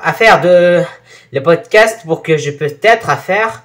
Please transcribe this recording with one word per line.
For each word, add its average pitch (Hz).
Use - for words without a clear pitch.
affaire 165
de 175
le 135
podcast 208
pour 160
que 160
je 143
peut-être 151
à 143
faire, 220